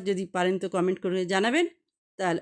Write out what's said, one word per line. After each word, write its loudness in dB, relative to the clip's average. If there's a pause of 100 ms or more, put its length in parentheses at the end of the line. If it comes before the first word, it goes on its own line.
যদি 0
পারেন 0
তো -4
কমেন্ট 0
করে 0
জানাবেন। 2 (520)
তাহলে 0